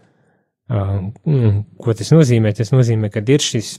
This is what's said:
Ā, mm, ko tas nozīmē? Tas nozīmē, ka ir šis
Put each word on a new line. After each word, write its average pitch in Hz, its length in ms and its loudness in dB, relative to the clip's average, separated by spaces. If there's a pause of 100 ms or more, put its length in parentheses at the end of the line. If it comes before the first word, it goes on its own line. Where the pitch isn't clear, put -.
(680)
Ā, 101 160 -2 (160)
mm, 113 580 0 (180)
ko 113 200 -4
tas - 160 -2
nozīmē? 120 420 4
Tas - 160 -4
nozīmē, 113 400 2
ka 110 140 -4
ir 143 180 2
šis - 360 -6